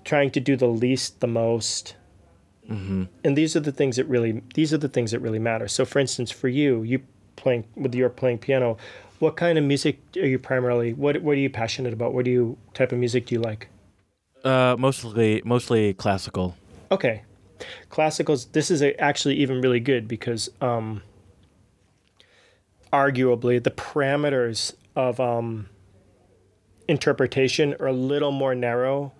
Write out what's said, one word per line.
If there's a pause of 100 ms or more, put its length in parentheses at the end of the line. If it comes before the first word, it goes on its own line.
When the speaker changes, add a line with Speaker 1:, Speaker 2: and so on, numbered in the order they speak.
Speaker 1:
trying
to
do
the
least
the
most. (720)
Speaker 2:
Mm-hmm. (200)
Speaker 1:
And
these
are
the
things
that
really, (120)
these
are
the
things
that
really
matter.
So
for
instance,
for
you,
you (360)
playing, (100)
with
your
playing
piano, (440)
what
kind
of
music (180)
are
you
primarily,
what,
what
are
you
passionate
about?
What
do
you, (160)
type
of
music
do
you
like? (760)
Speaker 2:
Uh,
mostly,
mostly
classical. (340)
Speaker 1:
Okay. (680)
Classicals,
this
is
a,
actually
even
really
good
because, (100)
um, (1900)
arguably
the
parameters (220)
of,
um, (1200)
interpretation
are
a
little
more
narrow